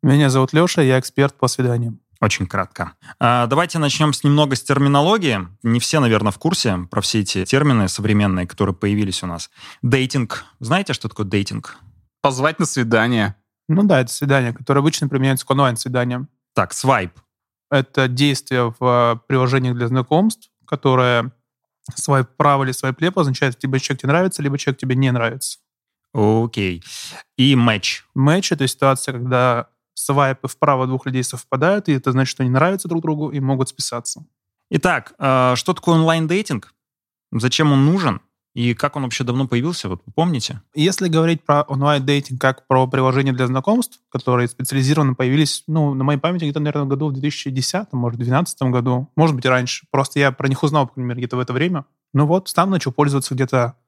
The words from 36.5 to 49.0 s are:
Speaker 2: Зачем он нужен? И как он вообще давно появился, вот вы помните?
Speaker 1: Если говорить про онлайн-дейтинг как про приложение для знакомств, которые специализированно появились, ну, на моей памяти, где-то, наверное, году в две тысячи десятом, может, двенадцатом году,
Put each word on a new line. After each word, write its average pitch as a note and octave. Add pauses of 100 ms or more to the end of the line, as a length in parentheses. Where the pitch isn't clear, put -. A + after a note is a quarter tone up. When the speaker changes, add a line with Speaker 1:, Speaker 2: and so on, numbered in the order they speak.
Speaker 2:
Зачем B2+
он C3+
нужен? E3+ (320)
И A#2+
как C#3+
он C#3
вообще B2+
давно B2
появился, B2+
вот F2+
вы -
помните? D3+ (140)
Speaker 1:
Если F3+
говорить D#3+
про D3
онлайн-дейтинг C#3
как C3
про C3
приложение C3
для B2
знакомств, G3+ (100)
которые B2
специализированно C#3
появились, C3+
ну, D3+
на C3+
моей C#3+
памяти, E3+
где-то, D3
наверное, D3
году C#3
в C#3+
две C3
тысячи -
десятом, C3+
может, A#2+
двенадцатом C3
году, B2+